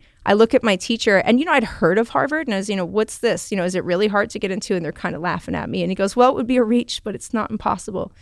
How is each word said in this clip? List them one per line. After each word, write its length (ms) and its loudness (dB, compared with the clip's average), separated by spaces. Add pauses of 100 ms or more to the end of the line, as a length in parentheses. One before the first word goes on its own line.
(260)
I 60 4
look 220 6
at 100 6
my 120 4
teacher, 420 2
and, 200 4
you 60 2
know, 80 0
I'd 120 4
heard 340 2
of 100 2
Harvard, 400 -2
and 60 -2
I 20 0
was, 140 -4
you 60 0
know, 100 -2
"What's 320 -2
this? 340 -2
You 60 -2
know, 60 0
is 100 -2
it 100 -2
really 240 2
hard 220 0
to 80 -10
get 120 -4
into?" 240 -4
And 100 -2
they're 80 -4
kinda 280 -6
laughing 340 -4
at 140 -6
me, 140 -4
and 80 -2
he 40 0
goes, 220 -2
"Well, 140 6
it 40 0
would 140 -4
be 80 2
a 80 4
reach, 400 -2
but 100 -8
it's 200 -14
not 160 -4
impossible." 720 -6